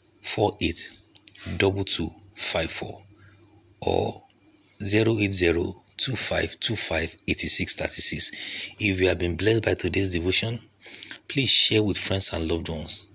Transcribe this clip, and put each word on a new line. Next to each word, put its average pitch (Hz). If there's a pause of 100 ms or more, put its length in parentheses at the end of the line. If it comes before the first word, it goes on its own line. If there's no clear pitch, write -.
(200)
four 104
eight - (680)
double 98
two - (240)
five -
four - (800)
or 50 (600)
zero 107
eight 98
zero 90 (180)
two 123
five -
two 110
five, 82 (140)
eight -
six -
three -
six. - (500)
If 95
you 92
have 85
been 87
blessed 107
by 98
today's 95
devotion, 92 (680)
please 135
share -
with 98
friends -
and 82
loved 82
ones. 80